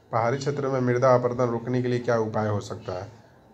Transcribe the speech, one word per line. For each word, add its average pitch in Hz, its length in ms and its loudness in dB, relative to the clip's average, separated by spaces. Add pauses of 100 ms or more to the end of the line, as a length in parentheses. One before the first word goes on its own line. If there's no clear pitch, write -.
(120)
पहाड़ी 117 260 0
क्षेत्र 143 300 -2
में 135 120 0
मृदा 123 360 4
अपरदन 123 300 2
रोकने 120 360 -2
के 123 60 -2
लिए 123 120 0
क्या 120 180 0
उपाय 107 300 -2
हो 104 140 -2
सकता 104 420 -10
है? 107 80 -14 (420)